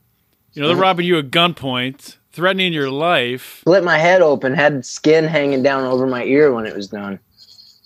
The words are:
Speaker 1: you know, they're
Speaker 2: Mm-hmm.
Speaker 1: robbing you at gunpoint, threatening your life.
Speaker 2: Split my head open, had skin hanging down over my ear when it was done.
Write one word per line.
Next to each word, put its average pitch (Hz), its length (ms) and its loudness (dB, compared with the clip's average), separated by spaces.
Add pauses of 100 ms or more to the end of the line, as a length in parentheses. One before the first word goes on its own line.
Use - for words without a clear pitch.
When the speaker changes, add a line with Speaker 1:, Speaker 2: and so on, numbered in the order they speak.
(540)
Speaker 1:
you 147 80 -12
know, 143 80 -2
they're 175 60 0
Speaker 2:
Mm-hmm. 180 60 0
Speaker 1:
robbing 180 240 0
you 175 140 2
at 135 120 -8
gunpoint, 135 840 -4 (160)
threatening 185 400 -2
your 143 180 -2
life. 135 720 -4
Speaker 2:
Split 175 220 2
my 165 140 2
head 175 240 4
open, 135 320 2
had 143 320 0
skin 156 400 2
hanging 143 380 -2
down 135 200 0
over 131 240 -2
my 123 160 -4
ear 139 300 4
when 113 120 -4
it 90 80 -10
was 98 140 -10
done. 101 320 -10 (680)